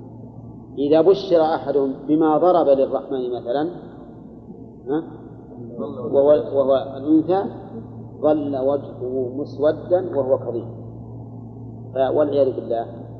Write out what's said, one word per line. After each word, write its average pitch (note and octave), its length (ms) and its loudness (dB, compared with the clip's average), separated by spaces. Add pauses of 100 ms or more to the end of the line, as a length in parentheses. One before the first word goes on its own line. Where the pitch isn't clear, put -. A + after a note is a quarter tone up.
(760)
إذا D3 240 4
بشر E3+ 400 6
أحدهم C#3+ 520 0 (140)
بما D#3 300 4
ضرب E3+ 300 6
للرحمن C3 680 2
مثلًا، B2+ 340 -2 (1200)
ها؟ D#3+ 140 0 (1080)
وهو، C#3 180 6
وهو C#3 460 4
الأنثى D3+ 680 2 (760)
ظل C#3+ 360 2
وجهه B2+ 800 -2
مسودا D3+ 840 0
وهو C3 200 4
كظيم. A#2 460 -6 (1120)
ف-، C3 220 2
والعياذ C#3 400 2
بالله، A2+ 300 -4 (340)